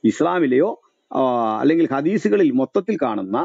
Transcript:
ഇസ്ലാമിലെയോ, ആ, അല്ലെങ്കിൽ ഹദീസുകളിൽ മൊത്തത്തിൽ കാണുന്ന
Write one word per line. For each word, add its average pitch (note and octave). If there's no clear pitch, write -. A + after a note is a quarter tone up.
ഇസ്ലാമിലെയോ, D#3+
ആ, -
അല്ലെങ്കിൽ D#3+
ഹദീസുകളിൽ F#3+
മൊത്തത്തിൽ G3
കാണുന്ന G#2